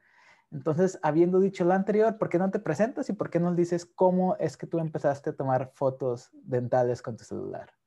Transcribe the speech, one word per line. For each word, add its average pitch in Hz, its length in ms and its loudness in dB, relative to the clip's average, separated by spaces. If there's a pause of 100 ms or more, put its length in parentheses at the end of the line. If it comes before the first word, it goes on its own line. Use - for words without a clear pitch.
(520)
Entonces, 160 520 -2
habiendo 175 380 4
dicho 190 240 0
lo 175 80 4
anterior, 214 440 2
¿por 160 120 -2
qué 175 80 2
no 185 120 0
te 202 100 -2
presentas 214 500 -2
y 220 40 -2
por 165 160 -6
qué 165 120 0
no 175 120 0
dices 175 320 0
cómo 180 520 2
es 160 180 -4
que - 120 -14
tú 165 120 -4
empezaste 156 520 -2
a 151 40 -8
tomar 131 380 -2
fotos 131 580 -4
dentales 123 720 0
con 113 160 -10
tu - 80 -20
celular? 98 480 -10 (140)